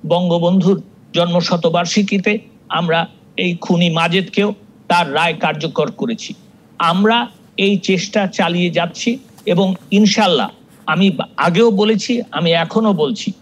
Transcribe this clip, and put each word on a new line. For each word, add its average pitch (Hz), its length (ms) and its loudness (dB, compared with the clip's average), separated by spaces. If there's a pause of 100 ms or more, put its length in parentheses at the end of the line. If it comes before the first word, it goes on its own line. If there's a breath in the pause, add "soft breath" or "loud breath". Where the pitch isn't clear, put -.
বঙ্গবন্ধুর 175 760 2 (300)
জন্ম 175 260 0
শতবার্ষিকীতে 180 1000 0 (300)
আমরা 165 380 -2 (300)
এই 175 180 -2
খুনি 175 340 0
মাজেদকেও 175 640 0 (340)
তার 151 260 0
রায় 160 260 0
কার্যকর 156 520 -2
করেছি। - 420 -8 (460)
আমরা 208 480 2 (300)
এই 196 200 2
চেষ্টা 190 500 -2
চালিয়ে 175 420 -2
যাচ্ছি 170 500 -4 (260)
এবং 185 280 0 (180)
ইনশাল্লাহ, 196 580 2 (360)
আমি 165 320 2 (200)
আগেও 180 340 4
বলেছি, 214 500 0 (100)
আমি 165 200 0
এখনো 180 420 0
বলছি 156 380 -2 (100)